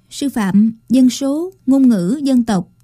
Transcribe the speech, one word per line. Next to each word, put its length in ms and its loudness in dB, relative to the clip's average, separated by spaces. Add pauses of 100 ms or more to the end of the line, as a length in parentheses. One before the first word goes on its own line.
(100)
sư 180 -6
phạm, 500 0 (100)
dân 220 4
số, 420 -6 (140)
ngôn 220 4
ngữ, 340 0
dân 220 0
tộc, 240 -2 (160)